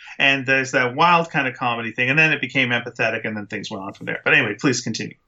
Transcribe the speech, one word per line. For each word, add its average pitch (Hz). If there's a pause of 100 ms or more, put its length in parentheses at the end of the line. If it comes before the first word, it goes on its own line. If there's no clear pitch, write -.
(180)
And 139
there's 135
that 127
wild 170
kind 139
of 123
comedy 117
thing. 127
And 147
then 160
it 143
became 127
empathetic 117
and 107
then 101
things 101
went 98
on 101
from -
there. -
But 143
anyway, 123
please 127
continue. 110 (140)